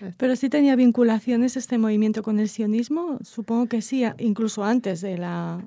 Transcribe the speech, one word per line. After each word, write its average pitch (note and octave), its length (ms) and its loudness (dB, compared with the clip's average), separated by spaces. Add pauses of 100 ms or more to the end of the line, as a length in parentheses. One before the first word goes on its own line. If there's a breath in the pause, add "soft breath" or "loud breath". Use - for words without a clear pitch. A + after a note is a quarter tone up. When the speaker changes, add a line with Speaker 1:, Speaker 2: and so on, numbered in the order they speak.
Speaker 1:
eh. F#3 160 -12
Speaker 2:
Pero B3+ 180 0
sí C4 140 -2
tenía C#4 260 4
vinculaciones A#3+ 800 2
este B3+ 220 -4
movimiento G#3+ 460 2
con G#3+ 160 0
el G#3+ 100 0
sionismo, A#3+ 760 -2
supongo A#3 440 -2
que A#3 140 -2
sí, C4 220 -2
a-, A3+ 160 -2
incluso G#3+ 460 0
antes G#3 340 0
de F#3 180 -6
la, F3 500 -6